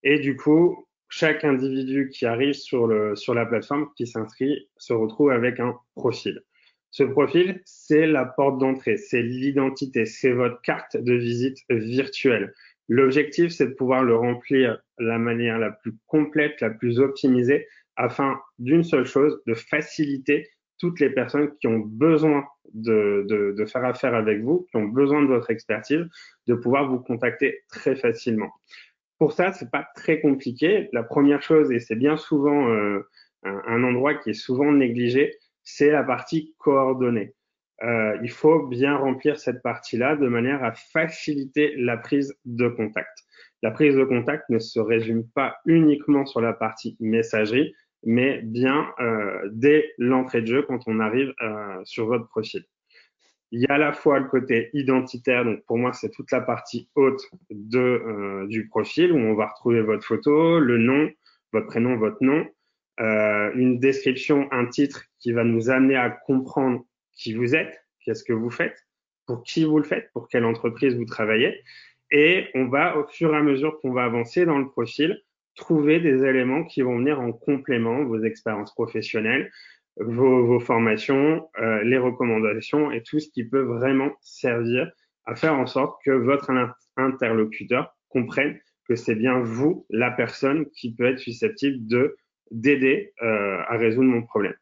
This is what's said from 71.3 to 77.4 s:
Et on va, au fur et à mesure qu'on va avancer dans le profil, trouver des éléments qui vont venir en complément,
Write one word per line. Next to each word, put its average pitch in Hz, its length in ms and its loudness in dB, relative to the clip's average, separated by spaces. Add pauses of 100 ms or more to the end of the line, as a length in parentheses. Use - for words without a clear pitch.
Et 165 440 4
on 131 120 0
va, 151 320 0
au 143 80 -4
fur 160 260 -2
et 151 40 2
à 147 60 2
mesure 147 380 0
qu'on 127 120 -4
va 123 120 0
avancer 120 400 -2
dans 156 140 2
le 135 100 -2
profil, 151 540 -4 (340)
trouver 156 440 2
des 135 220 2
éléments 131 420 0
qui - 180 -4
vont 123 160 0
venir 139 200 0
en 120 140 -4
complément, 127 720 -2